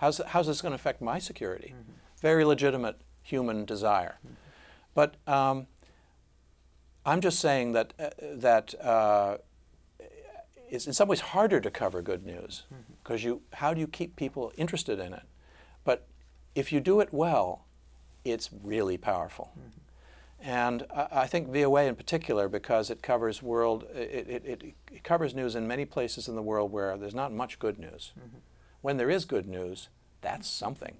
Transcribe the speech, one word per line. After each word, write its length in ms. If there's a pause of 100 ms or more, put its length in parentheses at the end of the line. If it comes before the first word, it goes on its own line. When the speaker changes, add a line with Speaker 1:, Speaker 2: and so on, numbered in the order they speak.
Speaker 1:
How's, 260
how's 200
this 140
gonna 140
affect 260
my 180
security? 540
Speaker 2:
Mm-hmm. 180 (300)
Speaker 1:
Very 220
legitimate 540 (260)
human 400
desire. 560
Speaker 2:
Mm-hmm. 160 (600)
Speaker 1:
But, 200 (100)
um, 420 (1400)
I'm 160
just 180
saying 340
that, 240
uh, 120 (240)
that, 500
uh, 540 (1300)
it's 160
in 80
some 140
ways 140
harder 400
to 100
cover 300
good 240
news, 400
Speaker 2:
Mm-hmm. 280 (120)
Speaker 1:
'cause 180
you, 180 (120)
how 200
do 60
you 80
keep 300
people 400
interested 420
in 140
it? 100 (640)
But 200 (500)
if 180
you 60
do 200
it 140
well, 520 (600)
it's 240 (140)
really 340
powerful. 600
Speaker 2:
Mm-hmm. 920
Speaker 1:
And 440
I, 140 (160)
I 40
think 220
V 160
O 100
A 120
in 80
particular, 540
because 400
it 120
covers 400
world, 440 (100)
it, 320
it, 180
it, 180 (280)
it 120
covers 300
news 220
in 120
many 180
places 420
in 80
the 60
world 300
where 260
there's 180
not 160
much 280
good 200
news. 400
Speaker 2:
Mm-hmm. 180 (440)
Speaker 1:
When 160
there 120
is 160
good 220
news, 420 (320)
that's 280
something, 500